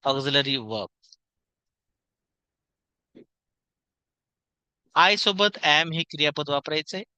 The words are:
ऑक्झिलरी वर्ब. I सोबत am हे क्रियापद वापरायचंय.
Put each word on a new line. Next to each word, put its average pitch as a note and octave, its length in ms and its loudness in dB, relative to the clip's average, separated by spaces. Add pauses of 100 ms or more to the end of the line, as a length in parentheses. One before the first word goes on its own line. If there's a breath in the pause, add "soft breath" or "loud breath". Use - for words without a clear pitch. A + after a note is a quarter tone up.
ऑक्झिलरी C#3 540 -2
वर्ब. A2 300 -8 (4000)
I F#3 180 6
सोबत G3+ 420 0
am D#3+ 360 2
हे E3 100 -4
क्रियापद D3 460 -2
वापरायचंय. D3+ 540 -4 (140)